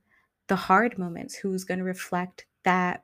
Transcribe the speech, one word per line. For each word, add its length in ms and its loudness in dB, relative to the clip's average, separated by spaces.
the 80 2
hard 420 4
moments, 380 -8
who's 280 -4
gonna 200 -4
reflect 640 -6
that 400 2